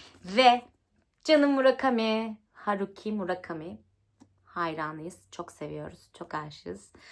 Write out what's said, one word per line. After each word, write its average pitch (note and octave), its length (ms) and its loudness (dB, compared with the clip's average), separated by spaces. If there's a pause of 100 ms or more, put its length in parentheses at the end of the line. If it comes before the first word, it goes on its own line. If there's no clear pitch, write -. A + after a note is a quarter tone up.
(260)
Ve A#3+ 360 6 (600)
canım C#4+ 280 6
Murakami, A3+ 840 2 (160)
Haruki G3+ 580 -6
Murakami. F3+ 640 -6 (640)
Hayranıyız, D#3+ 720 -8 (140)
çok - 200 -12
seviyoruz, D#3 640 -14
çok - 220 -14
aşığız. D#3 560 -12 (200)